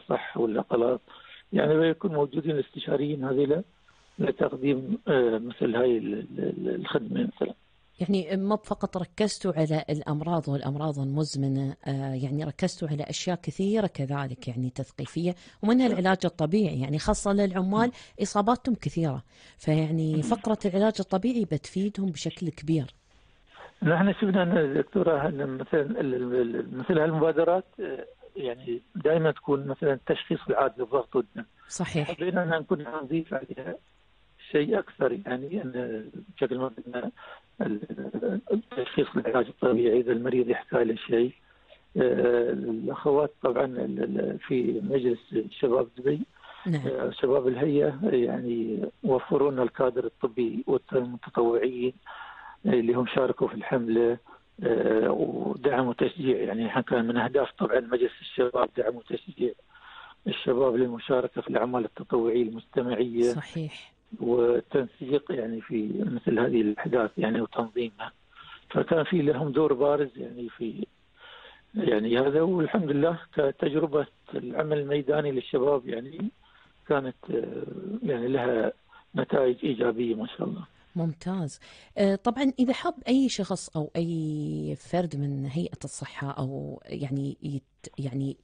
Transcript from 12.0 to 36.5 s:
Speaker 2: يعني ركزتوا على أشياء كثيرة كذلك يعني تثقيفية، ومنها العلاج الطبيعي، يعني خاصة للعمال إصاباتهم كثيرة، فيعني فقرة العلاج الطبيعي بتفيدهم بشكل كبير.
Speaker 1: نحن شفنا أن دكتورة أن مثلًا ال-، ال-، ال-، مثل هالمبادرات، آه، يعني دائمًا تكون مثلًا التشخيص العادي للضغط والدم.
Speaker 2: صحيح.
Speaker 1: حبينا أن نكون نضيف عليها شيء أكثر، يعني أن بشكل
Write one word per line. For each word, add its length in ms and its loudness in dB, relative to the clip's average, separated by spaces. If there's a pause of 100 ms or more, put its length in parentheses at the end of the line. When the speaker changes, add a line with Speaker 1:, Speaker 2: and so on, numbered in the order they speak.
Speaker 2:
يعني 300 -2
ركزتوا 440 -4
على 160 -4
أشياء 400 -4
كثيرة 440 0
كذلك 600 -6
يعني 220 -4
تثقيفية، 680 -4 (280)
ومنها 240 6
العلاج 380 4
الطبيعي، 560 2
يعني 180 -2
خاصة 340 0
للعمال 580 2 (300)
إصاباتهم 540 2
كثيرة، 480 -2 (340)
فيعني 680 2
فقرة 420 0
العلاج 340 4
الطبيعي 460 0
بتفيدهم 640 -2
بشكل 400 -6
كبير. 360 0 (1000)
Speaker 1:
نحن 300 4
شفنا 300 2
أن 300 2
دكتورة 540 2
أن 300 -4
مثلًا 440 0
ال-، 140 0
ال-، 400 0
ال-، 220 -6
مثل 220 2
هالمبادرات، 680 4 (140)
آه، 260 -8 (300)
يعني 460 -6 (140)
دائمًا 360 4
تكون 360 0
مثلًا 260 0
التشخيص 460 -2 (100)
العادي 300 2
للضغط 360 -2
والدم. 300 -2 (220)
Speaker 2:
صحيح. 440 -4
Speaker 1:
حبينا 320 -2
أن 60 -2
نكون 360 0 (180)
نضيف 300 -2
عليها 420 -8 (760)
شيء 280 2
أكثر، 460 -2
يعني 380 -4
أن 400 -6 (320)
بشكل 220 -2